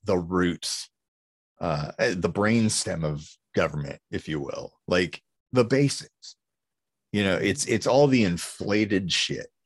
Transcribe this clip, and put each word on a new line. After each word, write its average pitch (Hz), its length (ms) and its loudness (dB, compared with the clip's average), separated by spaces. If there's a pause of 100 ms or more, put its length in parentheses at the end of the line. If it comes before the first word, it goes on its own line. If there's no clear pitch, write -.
the 101 140 0
roots, 90 720 -2 (680)
uh, 73 380 -4
eh, 120 180 0
the 90 140 -2
brainstem 104 760 0
of 76 240 -4 (280)
government, 76 440 -2 (120)
if 95 160 -6
you 76 120 -4
will, - 340 -10 (140)
like, 90 340 0 (300)
the 123 120 4
basics. - 720 -2 (760)
You 104 120 2
know, 92 140 2
it's, - 280 0
it's 117 220 0
all 139 200 6
the 131 160 4
inflated 98 880 0
shit. - 360 -4 (180)